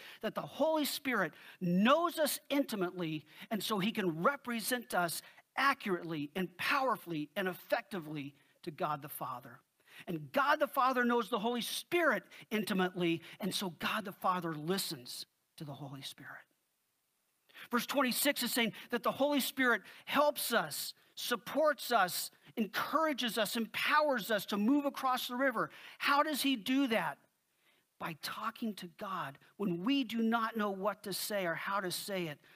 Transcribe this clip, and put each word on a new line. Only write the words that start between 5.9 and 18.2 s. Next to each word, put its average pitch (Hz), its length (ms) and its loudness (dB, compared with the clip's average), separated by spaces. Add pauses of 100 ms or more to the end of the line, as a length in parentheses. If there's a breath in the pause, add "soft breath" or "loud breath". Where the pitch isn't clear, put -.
and 185 200 -2
powerfully 202 760 0
and 190 140 0
effectively 156 840 -4 (280 soft breath)
to 170 100 -8
God 151 300 -4
the 147 80 -12
Father. 123 500 -10 (480 loud breath)
And 156 240 -6
God 285 300 4
the 285 60 2
Father 254 360 2
knows 233 260 2
the 233 100 2
Holy 233 220 0
Spirit 294 640 0 (260 loud breath)
intimately, 180 720 0 (200 loud breath)
and 185 120 -2
so 190 180 -2
God 208 340 -4
the 190 80 -10
Father 180 420 0
listens 151 720 -4 (320)
to - 60 -12
the 143 100 -10
Holy 139 280 -12
Spirit. - 420 -14 (1300 loud breath)
Verse 240 140 0
twenty-six 269 580 2